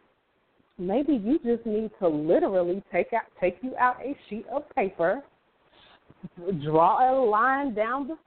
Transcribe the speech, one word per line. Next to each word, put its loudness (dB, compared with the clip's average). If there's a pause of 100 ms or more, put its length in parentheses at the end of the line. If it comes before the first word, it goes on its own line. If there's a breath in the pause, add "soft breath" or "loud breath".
(760)
Maybe 0
you 0
just -2
need -4
to 2
literally 0 (100)
take -2
out, -2 (160)
take -2
you -8
out 2
a -8 (140)
sheet -10
of -6 (120)
paper, 0 (1400 soft breath)
draw 4
a 4 (100)
line 2
down -2
the -10